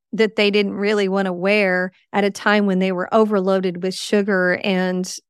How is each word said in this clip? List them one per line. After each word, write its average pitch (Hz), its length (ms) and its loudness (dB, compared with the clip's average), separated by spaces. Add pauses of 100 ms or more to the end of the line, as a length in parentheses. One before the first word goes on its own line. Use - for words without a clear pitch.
(120)
that 214 240 0
they 208 140 4
didn't 196 240 0
really 202 340 0
want 196 180 0
to 185 60 -4
wear 185 600 0 (200)
at 202 120 0
a 202 60 2
time 208 340 0
when 190 140 2
they 190 140 0
were 180 200 -4
overloaded 190 720 2
with 190 120 -4
sugar 190 680 0
and 185 520 -2 (140)